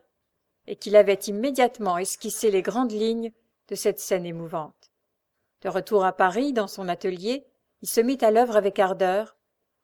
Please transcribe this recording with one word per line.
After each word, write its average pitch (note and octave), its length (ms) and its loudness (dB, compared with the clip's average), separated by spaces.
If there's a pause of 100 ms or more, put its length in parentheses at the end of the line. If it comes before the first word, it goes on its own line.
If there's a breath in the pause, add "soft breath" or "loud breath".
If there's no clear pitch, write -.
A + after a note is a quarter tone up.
(680)
et G3+ 80 -10
qu'il G3+ 180 -4
avait G3+ 200 8
immédiatement A3 840 -2
esquissé G3+ 540 -2
les F#3 100 2
grandes G#3+ 300 -2
lignes A3+ 400 -2 (360)
de G3+ 60 -8
cette G3+ 240 -2
scène F3+ 280 -4
émouvante. E3 640 -10 (720)
De G3 60 -6
retour F#3 360 0
à F#3 80 2
Paris, G3 400 0
dans G#3+ 160 -2
son F#3+ 200 -10
atelier, F#3 560 -4 (380)
il G3 60 -10
se - 120 2
mit B3+ 200 0
à A3+ 100 4
l'œuvre A3+ 260 4
avec G3 220 2
ardeur, F#3+ 580 0 (480)